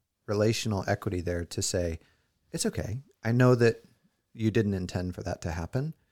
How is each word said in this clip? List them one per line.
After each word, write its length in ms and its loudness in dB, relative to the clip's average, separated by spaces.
relational 600 0
equity 340 -2
there 240 -4
to 160 -8
say, 380 -2
"It's 140 -4
okay. 340 -4
I 80 0
know 240 6
that 280 4
you 180 0
didn't 220 2
intend 420 -4
for 80 -8
that 180 -6
to 100 -4
happen." 420 -4